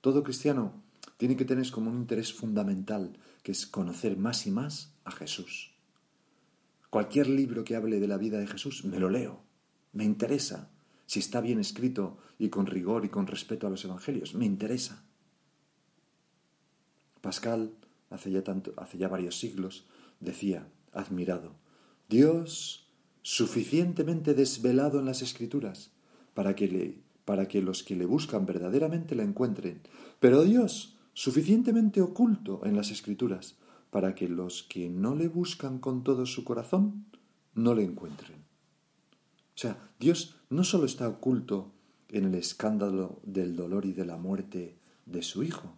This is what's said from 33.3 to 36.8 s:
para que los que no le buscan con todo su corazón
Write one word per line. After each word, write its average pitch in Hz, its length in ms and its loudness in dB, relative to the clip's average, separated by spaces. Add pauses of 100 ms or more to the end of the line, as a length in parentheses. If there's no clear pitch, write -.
para 95 240 0
que 90 140 -4
los 90 340 -4
que 87 260 -6
no 98 280 0
le 165 100 0
buscan 160 540 -4
con 127 240 -4
todo 127 200 4
su 127 200 -8
corazón 185 600 0 (460)